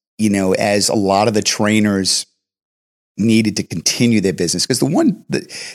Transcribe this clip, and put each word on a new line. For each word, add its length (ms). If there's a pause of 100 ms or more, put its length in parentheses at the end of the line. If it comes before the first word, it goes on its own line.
(180)
you 120
know, 220
as 360
a 60
lot 320
of 80
the 80
trainers 840 (880)
needed 400
to 80
continue 560
their 120
business, 340
'cause 120
the 80
one, 420
the, 120 (340)